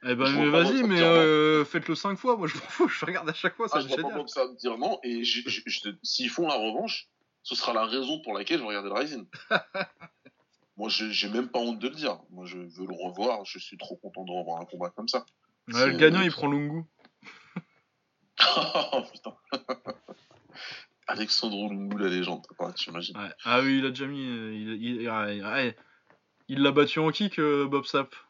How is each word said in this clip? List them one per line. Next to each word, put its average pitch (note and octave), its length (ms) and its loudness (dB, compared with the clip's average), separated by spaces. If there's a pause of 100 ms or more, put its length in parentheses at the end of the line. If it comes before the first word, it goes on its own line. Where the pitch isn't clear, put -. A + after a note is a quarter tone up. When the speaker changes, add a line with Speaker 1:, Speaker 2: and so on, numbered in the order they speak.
Speaker 1:
Eh B2 120 0
ben, C3 100 2
Speaker 2:
Je C#3 120 4
Speaker 1:
mais D3 120 4
Speaker 2:
vois E3 140 6
pas - 0 -
Speaker 1:
vas-y, B3 180 4
Speaker 2:
Bob - 0 -
Sapp A3+ 80 4
Speaker 1:
mais, F#3 60 4
Speaker 2:
dire E3+ 100 6
non. E3 100 8
Speaker 1:
euh... D#3 500 6
faites-le D#3+ 300 -2
cinq G3 220 -2
fois, A#3+ 200 2
moi, F3 100 -2
je D#3 80 -4
m'en D3 60 -10
fous, - 280 2
<laughs> - 100 -4
je - 60 4
regarde E3 240 2
à D#3 40 0
chaque - 220 0
fois, A3+ 120 -2
ça D3+ 100 0
Speaker 2:
Ah, C3+ 60 2
Speaker 1:
me - 0 -
Speaker 2:
je C3 60 -8
vois C3+ 80 0
pas D#3+ 40 -2
Speaker 1:
génial. D3+ 160 -6
Speaker 2:
Bob C#3+ 100 -6
Sapp B2+ 300 -2
dire A#2 200 -4
non, B2+ 260 -2
et A#2 200 -2
je... B2 240 0
je... G#2+ 180 -4
je... G#2+ 240 -6 (140)
s'ils B2+ 260 -2
font E3 180 -2
la C#3+ 80 2
revanche, A#2 520 -4 (360)
ce - 120 -8
sera A#2+ 180 -2
la A2 120 2
raison C3 360 -4
pour G#2+ 120 -8
laquelle C#3+ 260 -2
je A#2+ 60 -6
regarderai G2+ 360 -4
Rising. C#3+ 240 -8 (260)
Speaker 1:
<laughs> - 1300 -8
Speaker 2:
Moi, G#2+ 120 -4
je, G#2+ 200 -2
j'ai G2+ 200 -2
même A#2+ 180 -2
pas A#2+ 120 -2
honte A#2 200 -2
de A2+ 80 -2
le C#3+ 80 -10
dire. C#3+ 220 -4 (140)
Moi, F2+ 140 -16
je F2+ 120 -14
veux F2 280 -12
le F2+ 100 -8
revoir, F#2+ 500 -2
je F#2 140 -12
suis - 180 -16
trop - 180 -14
content F#2+ 300 -14
de F2 60 -10
revoir E2+ 280 -6
un F2 60 -10
combat F2 240 -8
comme A2 180 -12
ça. B2 120 0 (520)
Speaker 1:
Ouais, B2 140 4
le C#3 80 4
Speaker 2:
C'est - 40 -2
Speaker 1:
gagnant, D#3+ 240 8
il F3 100 4
prend - 160 -2
Lungu. D3 420 -2
Speaker 2:
<laughs> - 20 -20 (1700)
Oh, C#3+ 520 0
putain. - 240 -14 (200)
<laughs> - 420 -8 (1120)
Alexandre G#2 640 -2
Lungu, G2 260 -4
la G2 120 2
légende, F2+ 360 -2 (140)
ouais, F2 160 -4
j'imagine. - 420 -8
Speaker 1:
Ouais. G2+ 120 -8 (160)
Ah B2 160 4
oui, C3+ 160 4
il C3+ 80 2
a C3 40 0
déjà C3 160 -6
mis, C#3 200 -6
euh, A2+ 280 -6
il, G#2+ 300 -6
il, A#2+ 260 -4
ouais, G#2 340 -2
ouais. A#2+ 320 -2 (720)
Il C#3 120 0
l'a C#3 100 6
battu C#3+ 280 4
en D#3 120 4
kick, G3 280 0
euh, C#3+ 280 4
Bob C#3 180 0
Sapp. C#3 280 -2 (160)